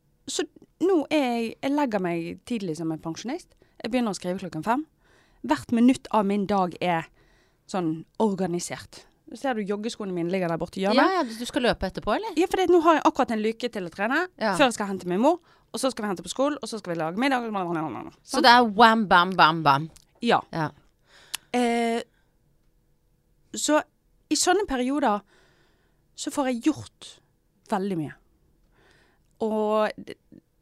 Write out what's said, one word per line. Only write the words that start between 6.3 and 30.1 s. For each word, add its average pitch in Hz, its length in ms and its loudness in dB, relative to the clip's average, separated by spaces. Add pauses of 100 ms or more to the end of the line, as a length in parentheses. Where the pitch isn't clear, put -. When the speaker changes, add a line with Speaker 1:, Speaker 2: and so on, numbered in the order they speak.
Speaker 1:
dag 185 320 0
er 170 300 -2 (600)
sånn 165 360 -4 (180)
organisert. 175 800 -4 (340)
Ser 247 220 -4
du 214 80 -4
joggeskoene 208 500 -6
mine 170 160 -2
ligger 180 200 -2
der 165 100 -2
borte - 180 -8
i 190 60 -2
hjørnet? 233 180 4
Speaker 2:
Ja, 370 160 2
ja, 311 80 0
du 226 220 -10
skal 262 160 -2
løpe 190 240 0
etterpå, 202 260 -4
eller? 392 240 -6
Speaker 1:
Ja, 370 80 2
for 370 140 0
det, 349 100 2
nå 349 140 6
har 320 140 6
jeg - 100 -2
akkurat 247 260 0
en 214 80 -2
luke 226 320 -4
til 185 140 -6
å - 20 -12
trene, 240 300 -2 (180)
Speaker 2:
Ja. 208 160 0
Speaker 1:
før 254 140 6
jeg - 80 -4
skal 202 160 -4
hente 180 160 -6
min 180 140 0
mor, 330 160 4 (340)
og 226 80 -8
så 262 100 0
skal 214 140 -10
vi 208 80 -4
hente 180 100 -8
på 180 80 -12
skolen, 285 300 -2
og 226 100 -10
så 220 80 -10
skal 180 140 -8
vi 165 80 -4
lage 170 180 -4
middag. 254 240 0 (800)
Speaker 2:
Så - 140 -6
Speaker 1:
Sant? 247 80 2
Speaker 2:
det 233 80 10
er 247 100 8
wham, 220 440 6
bam, 180 280 4
bam, 165 280 6
bam. 147 260 2 (320)
Speaker 1:
Ja. 226 180 2 (140)
Speaker 2:
Ja. 156 160 -4 (840)
Speaker 1:
Eh, 233 480 0 (1500)
så - 280 2 (500)
i 302 80 0
sånne 370 260 2
perioder 254 540 -2 (1000)
så - 160 -10
får 262 180 -2
jeg 233 180 -4
gjort - 400 -8 (600)
veldig 190 300 -2
mye. 147 140 -6 (1300)
Og 214 560 0
det, - 180 -16 (460)